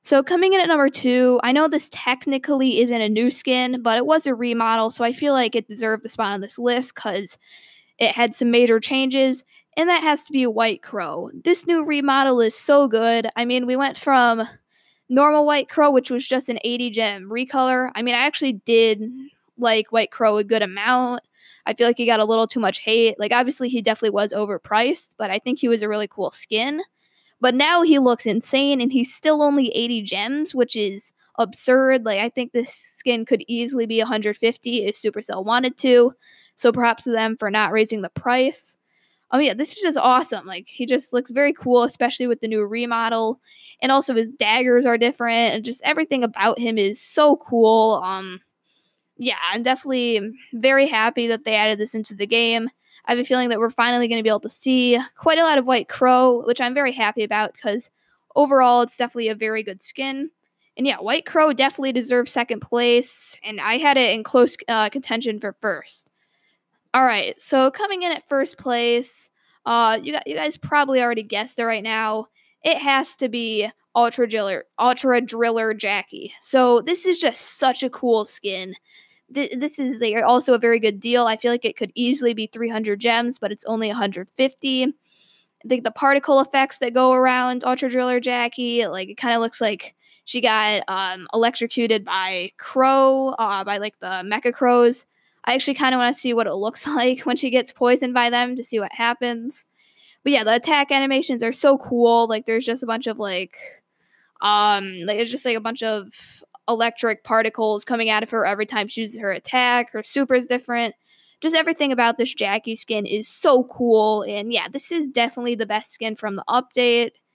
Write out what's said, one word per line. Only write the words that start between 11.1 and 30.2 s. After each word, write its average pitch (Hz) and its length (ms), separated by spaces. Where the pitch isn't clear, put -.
This - 340
new 330 160
remodel 269 560
is 220 160
so 285 320
good. 226 480
I 240 100
mean, 247 200
we 254 100
went 262 220
from 240 500
normal 294 360
White 294 240
Crow, 294 220
which 262 180
was 254 180
just 254 220
an 226 140
eighty 240 260
gem 202 400
recolor. 254 640
I 214 80
mean, 247 140
I 240 40
actually 269 340
did 220 580
like 226 340
White 226 200
Crow 214 260
a 214 80
good 220 160
amount. 233 600
I 220 80
feel 233 140
like 240 100
he 240 80
got 226 160
a 214 40
little 226 220
too 233 140
much 196 180
hate. 226 400
Like, 208 140
obviously, 247 360
he 247 120
definitely 220 300
was 202 220
overpriced, 214 840
but 214 120
I 196 100
think - 200
he 262 80
was 226 160
a 214 60
really 208 180
cool 190 240
skin. 254 500
But 247 140
now 330 280
he 311 160
looks 247 260
insane, 262 560
and 254 100
he's 254 220
still 302 280
only 285 280
eighty 233 320
gems, 226 520